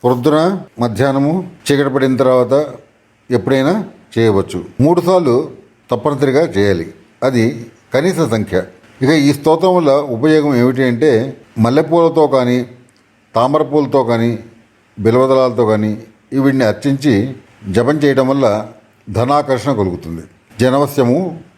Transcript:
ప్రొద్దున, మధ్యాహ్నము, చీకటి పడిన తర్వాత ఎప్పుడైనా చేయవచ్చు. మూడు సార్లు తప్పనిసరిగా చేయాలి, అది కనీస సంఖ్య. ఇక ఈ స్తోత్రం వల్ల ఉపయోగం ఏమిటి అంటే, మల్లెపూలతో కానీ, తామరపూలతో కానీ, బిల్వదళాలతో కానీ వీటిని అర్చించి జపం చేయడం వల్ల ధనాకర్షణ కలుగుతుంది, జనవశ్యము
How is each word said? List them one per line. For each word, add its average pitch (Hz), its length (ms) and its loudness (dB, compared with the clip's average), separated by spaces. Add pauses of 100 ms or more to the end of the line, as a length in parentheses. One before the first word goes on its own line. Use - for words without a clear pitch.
ప్రొద్దున, 123 340 2 (440)
మధ్యాహ్నము, 135 520 0 (320)
చీకటి 139 280 0
పడిన 131 300 0
తర్వాత 127 300 2 (840)
ఎప్పుడైనా 135 360 0 (420)
చేయవచ్చు. 98 440 0 (240)
మూడు 175 240 2
సార్లు 175 280 2 (560)
తప్పనిసరిగా 135 520 0 (140)
చేయాలి, 98 280 0 (420)
అది 120 180 2 (480)
కనీస 160 260 0 (140)
సంఖ్య. 101 240 -2 (460)
ఇక 135 80 2 (160)
ఈ - 80 4
స్తోత్రం 160 400 2
వల్ల 160 160 2 (240)
ఉపయోగం 147 360 2 (100)
ఏమిటి 127 260 2
అంటే, 123 240 2 (520)
మల్లెపూలతో 156 600 2 (100)
కానీ, 123 240 0 (760)
తామరపూలతో 139 760 0
కానీ, 117 220 0 (680)
బిల్వదళాలతో 127 720 2
కానీ 107 220 0 (520)
వీటిని 135 280 2
అర్చించి 139 420 -2 (640)
జపం 120 280 2
చేయడం 139 280 2
వల్ల 139 160 2 (720)
ధనాకర్షణ 131 600 0
కలుగుతుంది, 85 440 -6 (380)
జనవశ్యము 135 560 2 (400)